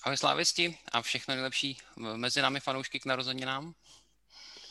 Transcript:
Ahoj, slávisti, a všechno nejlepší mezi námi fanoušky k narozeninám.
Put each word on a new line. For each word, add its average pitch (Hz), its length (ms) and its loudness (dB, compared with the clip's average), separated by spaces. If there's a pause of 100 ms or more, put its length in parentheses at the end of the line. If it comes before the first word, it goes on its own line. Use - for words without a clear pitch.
Ahoj, 135 140 0
slávisti, 165 600 4 (140)
a 117 100 2
všechno 131 340 -2
nejlepší 131 420 -2 (380)
mezi 123 260 2
námi 135 180 4
fanoušky 135 400 -2
k - 60 -10
narozeninám. 131 680 -2 (960)